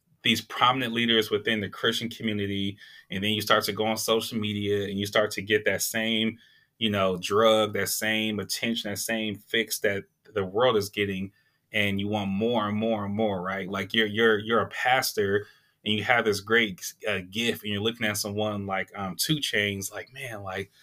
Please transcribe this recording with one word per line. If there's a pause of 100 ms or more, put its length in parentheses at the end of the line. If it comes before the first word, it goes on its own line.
(220)
these
prominent
leaders
within
the
Christian
community, (340)
and
then
you
start
to
go
on
social
media,
and
you
start
to
get
that
same, (400)
you
know,
drug,
that
same
attention,
that
same
fix
that (280)
the
world
is
getting, (400)
and
you
want
more
and
more
and
more,
right?
Like,
you're,
you're,
you're
a
pastor, (380)
and
you
have
this
great, (140)
uh, (100)
gift,
and
you're
looking
at
someone
like,
um,
Two
Chainz,
like,
"Man,
like, (120)